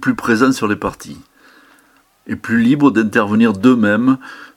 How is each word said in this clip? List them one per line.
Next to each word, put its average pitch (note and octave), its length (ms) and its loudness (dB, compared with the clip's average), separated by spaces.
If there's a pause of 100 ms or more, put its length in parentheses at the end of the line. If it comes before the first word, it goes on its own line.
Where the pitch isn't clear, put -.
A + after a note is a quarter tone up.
plus B2 160 -2
présents A#2+ 340 0
sur B2 160 -2
les G#2 80 -2
parties, F#2 460 -10 (1040)
et A2 80 -10
plus A#2 260 -4
libres C#3 300 2
d'intervenir G#2+ 600 0
d'eux-mêmes A#2 680 2 (380)